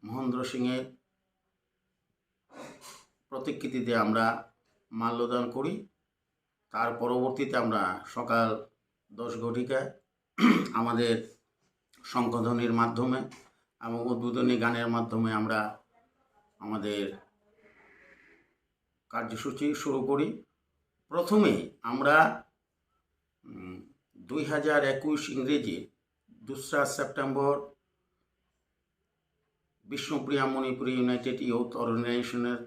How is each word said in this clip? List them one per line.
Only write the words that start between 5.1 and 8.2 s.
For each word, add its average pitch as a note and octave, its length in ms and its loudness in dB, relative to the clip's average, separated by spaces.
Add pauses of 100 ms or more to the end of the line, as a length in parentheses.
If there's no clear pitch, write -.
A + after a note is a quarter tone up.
করি। C#3 360 -6 (840)
তার A#2 220 0
পরবর্তীতে B2+ 640 0
আমরা G2+ 500 0
সকাল A2+ 580 0 (480)